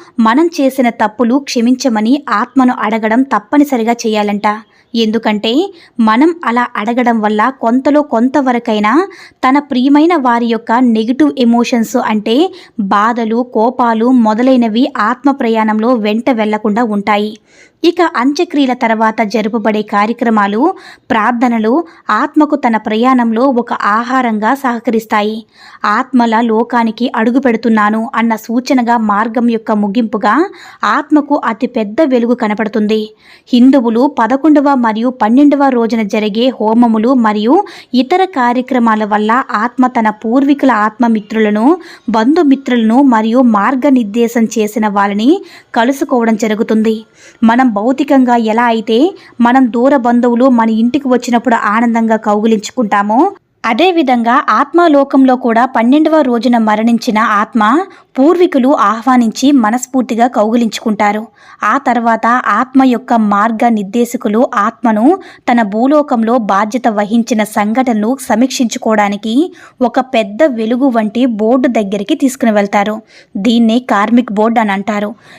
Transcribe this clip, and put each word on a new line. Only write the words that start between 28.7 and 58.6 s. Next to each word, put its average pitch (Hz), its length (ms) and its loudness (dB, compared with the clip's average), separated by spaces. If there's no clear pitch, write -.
మార్గం 226 540 -2
యొక్క 220 220 -4
ముగింపుగా 214 800 -2
ఆత్మకు 285 600 0
అతి 233 220 -4
పెద్ద 220 380 -6
వెలుగు 240 300 0
కనపడుతుంది. 214 760 -4
హిందువులు 247 680 4
పదకొండవ 277 560 2
మరియు 226 340 -2
పన్నెండవ 269 600 2
రోజున 233 340 0
జరిగే 214 460 -2
హోమములు 226 680 0
మరియు 226 500 0
ఇతర 302 300 2
కార్యక్రమాల 247 800 -2
వల్ల 214 460 0
ఆత్మ 240 360 -2
తన 226 240 0
పూర్వీకుల 269 600 0
ఆత్మమిత్రులను, 220 1080 0
బంధుమిత్రులను 247 920 2
మరియు 226 380 2
మార్గనిర్దేశం 233 1040 0
చేసిన 214 440 -2
వాళ్ళని 202 520 0
కలుసుకోవడం 240 640 0
జరుగుతుంది. 220 680 -2
మనం 240 300 4
భౌతికంగా 254 640 2
ఎలా 226 280 0
అయితే 233 500 0
మనం 240 320 2
దూర 262 240 2
బంధువులు 240 520 2
మన 226 220 2
ఇంటికి 240 380 -2
వచ్చినప్పుడు 240 460 0
ఆనందంగా 226 600 0
కౌగిలించుకుంటామో, 214 1160 0
అదేవిధంగా 254 840 0
ఆత్మాలోకంలో 277 840 2
కూడా 240 280 0
పన్నెండవ 302 560 2
రోజున 240 380 0
మరణించిన 220 600 0
ఆత్మ 220 640 0
పూర్వీకులు 320 500 2